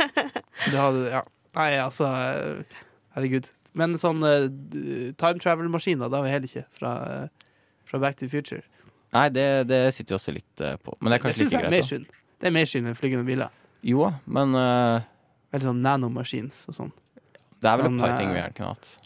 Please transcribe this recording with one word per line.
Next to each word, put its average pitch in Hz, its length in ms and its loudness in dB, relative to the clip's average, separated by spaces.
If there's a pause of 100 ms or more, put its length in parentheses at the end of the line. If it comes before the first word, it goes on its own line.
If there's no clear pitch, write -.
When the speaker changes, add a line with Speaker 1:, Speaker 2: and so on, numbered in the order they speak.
(160)
Speaker 1:
<laughs> - 560 -4
Speaker 2:
Det - 20 2
hadde, 135 380 4
ja. 127 100 -2 (340)
Nei, 151 220 2
altså, 131 300 0 (1080)
herregud. 131 340 -2 (280)
Men 170 180 2
sånn, 160 300 0
eh, 143 240 6
d-, 139 680 -8
time 170 240 2
travel-maskiner, 165 680 0
det 135 80 0
har 143 80 0
vi 135 80 0
heller 135 160 -2
ikke 127 240 -10
fra, 123 200 -6 (120)
eh, 135 220 -8 (580)
fra 139 140 -6
Back 139 180 0
to 135 80 -8
the 127 60 -8
Future. - 320 -6 (500)
Speaker 3:
Nei, 139 160 6
det, 135 400 2
det 131 240 4
sitter - 220 -4
jo - 20 2
også - 160 -4
litt, - 320 -12
eh, 71 120 -4
på. - 220 -14
Men 113 120 2
det 120 80 6
er - 20 -4
Speaker 2:
Det - 60 -2
Speaker 3:
kanskje - 160 2
Speaker 2:
synes 254 100 2
Speaker 3:
like 262 80 0
Speaker 2:
jeg - 0 -
er - 80 0
Speaker 3:
greit, 180 80 4
Speaker 2:
mer 143 80 2
Speaker 3:
da. 131 80 -8
Speaker 2:
synd. 135 140 -8 (320)
Det - 80 -2
er 175 100 2
mer 160 80 4
synd 120 240 -2
enn 120 80 -6
flygende 127 320 -2
biler. 127 200 -2 (340)
Speaker 3:
Jo, 135 260 4 (160)
men, 135 300 2
eh, 123 460 4 (520)
Speaker 2:
Eller 135 160 -2
sånn 123 120 0
nanomachines 127 880 -2
og - 60 -14
sånn. - 160 -10 (680)
Speaker 3:
Det 113 80 2
er 113 80 6
vel 131 120 2
Speaker 2:
Sånn, 123 100 0
Speaker 3:
et 117 60 2
par 120 120 0
ting 98 120 0
Speaker 2:
eh, 92 40 -2
Speaker 3:
vi 90 60 -2
gjerne - 160 -6
kunne 92 180 -6
hatt. - 320 -18